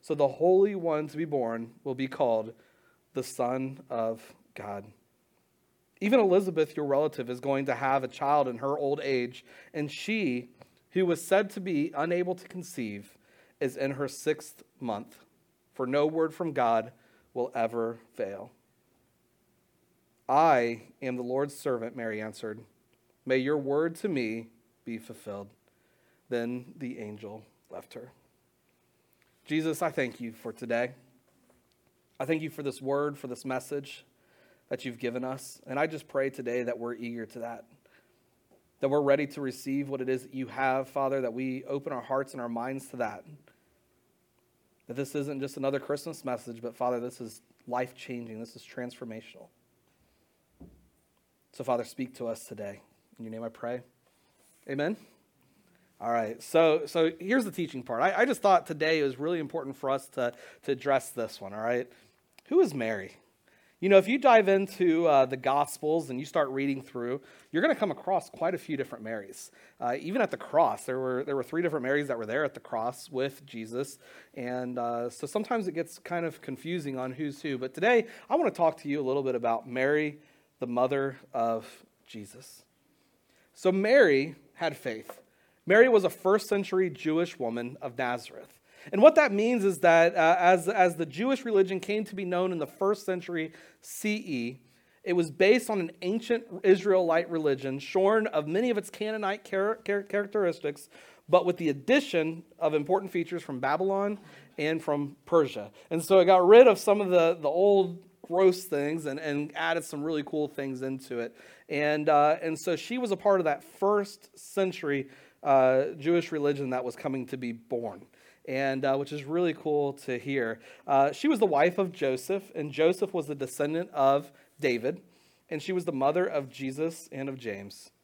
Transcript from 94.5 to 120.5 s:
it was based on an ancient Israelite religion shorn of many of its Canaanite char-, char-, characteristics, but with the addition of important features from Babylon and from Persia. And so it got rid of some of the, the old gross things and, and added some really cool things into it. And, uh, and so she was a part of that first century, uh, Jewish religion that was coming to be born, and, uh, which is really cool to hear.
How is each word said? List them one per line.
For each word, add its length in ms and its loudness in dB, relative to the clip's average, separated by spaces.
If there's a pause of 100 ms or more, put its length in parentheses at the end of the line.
it 120 -2
was 160 0
based 400 4
on 100 0
an 120 -4 (100)
ancient 420 -2 (180)
Israelite 680 4
religion 480 0
shorn 480 2
of 200 -2
many 220 0
of 80 2
its 140 -8
Canaanite 520 -6
char-, 340 -2 (100)
char-, 160 -2
characteristics, 880 -2 (400)
but 160 6
with 100 2
the 140 0
addition 720 2 (160)
of 160 0
important 360 0
features 320 -4
from 160 -8
Babylon 600 0 (400)
and 240 0
from 420 -2
Persia. 460 2 (180)
And 160 -2
so 140 8
it 80 10
got 200 8
rid 220 12
of 100 6
some 220 4
of 80 -2
the, 320 4
the 80 -2
old 540 2 (180)
gross 440 2
things 420 -4
and, 120 -6
and 380 -4
added 300 -2
some 180 -8
really 200 -2
cool 220 -2
things 360 -6
into 380 -6
it. 140 -8 (360)
And, 400 0
uh, 320 6
and 160 -4
so 180 -2
she 220 -6
was 140 -2
a 40 0
part 240 4
of 40 0
that 200 -2
first 760 -2
century, 680 -2 (340)
uh, 560 4
Jewish 340 0
religion 380 0
that 140 -4
was 120 -8
coming 300 -6
to 100 -10
be 160 -6
born, 540 -8 (400)
and, 360 -2
uh, 140 2
which 160 -6
is 120 -8
really 280 0
cool 400 -2
to 260 -6
hear. 400 -4 (280)